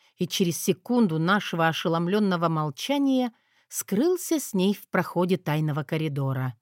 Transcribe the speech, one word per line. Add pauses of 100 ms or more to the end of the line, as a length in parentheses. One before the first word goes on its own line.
(160)
и
через
секунду
нашего
ошеломленного
молчания (380)
скрылся
с
ней
в
проходе
тайного
коридора.